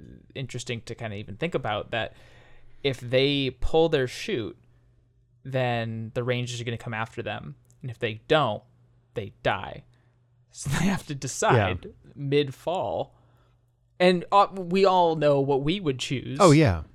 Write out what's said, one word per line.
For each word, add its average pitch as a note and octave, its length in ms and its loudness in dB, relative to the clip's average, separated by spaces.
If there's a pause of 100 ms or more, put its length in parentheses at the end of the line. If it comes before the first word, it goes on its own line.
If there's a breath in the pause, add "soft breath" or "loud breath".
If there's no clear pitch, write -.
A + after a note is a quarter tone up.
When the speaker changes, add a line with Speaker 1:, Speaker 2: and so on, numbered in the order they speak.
(340)
Speaker 1:
interesting B2 480 -10
to A#2 120 -14
kinda G#2+ 220 -10
even G#2 200 -12
think E3+ 180 -6
about A2+ 360 -4
that A2+ 220 -4 (720 soft breath)
if C3+ 160 -2
they C3+ 480 2
pull E3 400 2
their C#3 180 2
chute, A#2+ 480 -6 (920)
then A#2 680 -4
the B2 80 -2
rangers B2 380 -4
are A#2+ 40 -8
gonna A#2 120 -6
come A2+ 180 -8
after A2+ 280 -6
them. A2 320 -8 (260)
And B2+ 100 -10
if A2+ 80 -12
they A2 300 -4
don't, A#2+ 340 2 (520)
they G#2 180 -8 (100)
die. - 420 -4 (640)
So - 200 -10
<laughs> D3 80 0
they E3 60 2
have F#3+ 220 0
to D3+ 80 -6
decide B2+ 720 0
Speaker 2:
Yeah. - 40 -16 (240)
Speaker 1:
mid-fall. C#3 1000 -2 (840)
And, F3+ 320 4
uh, G3+ 240 6
we F#3+ 300 2
all F3+ 320 4
know D3 240 4
what C#3 220 2
we E3 180 0
would C#3 180 -2
choose. B2 400 -6
Speaker 2:
Oh, F#3 120 8
yeah. B2+ 320 6 (120)